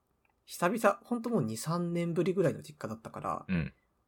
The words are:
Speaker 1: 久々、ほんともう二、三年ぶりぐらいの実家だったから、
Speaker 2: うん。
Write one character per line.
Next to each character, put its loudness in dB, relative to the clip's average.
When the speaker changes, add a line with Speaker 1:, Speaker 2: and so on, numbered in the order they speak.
Speaker 1:
久 0
々、 2
ほ -2
ん -6
と -4
も 4
う 4
二、 -2
三 -2
年 0
ぶ 2
り 2
ぐ 2
ら 4
い 0
の -10
実 -18
家 -6
だ -6
っ -10
た -14
か -10
ら、 -2
Speaker 2:
う -2
ん。 0